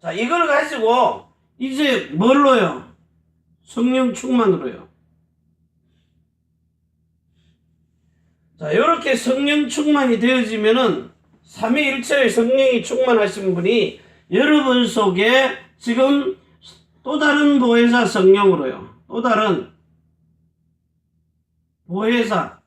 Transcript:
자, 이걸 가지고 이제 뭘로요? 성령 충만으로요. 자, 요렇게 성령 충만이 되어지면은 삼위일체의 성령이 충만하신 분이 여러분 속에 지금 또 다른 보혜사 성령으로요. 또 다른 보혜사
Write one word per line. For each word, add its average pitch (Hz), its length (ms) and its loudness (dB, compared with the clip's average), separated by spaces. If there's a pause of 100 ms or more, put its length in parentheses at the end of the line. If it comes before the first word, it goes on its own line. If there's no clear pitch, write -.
자, 165 120 -10
이걸 302 340 -2
가지고 262 800 0 (300)
이제 262 560 -2
뭘로요? 233 800 2 (720)
성령 254 500 -2
충만으로요. 196 760 -2 (3750)
자, 156 160 -4
요렇게 277 400 0
성령 277 540 -2
충만이 285 500 0
되어지면은 220 920 0 (320)
삼위일체의 269 880 -2
성령이 247 540 2
충만하신 208 720 0
분이 202 460 -2 (300)
여러분 262 540 2
속에 220 720 0 (200)
지금 277 600 0 (640)
또 285 160 -6
다른 294 400 2
보혜사 240 480 2
성령으로요. 190 1040 0
또 226 140 -8
다른 214 500 -2 (2250)
보혜사 214 800 -2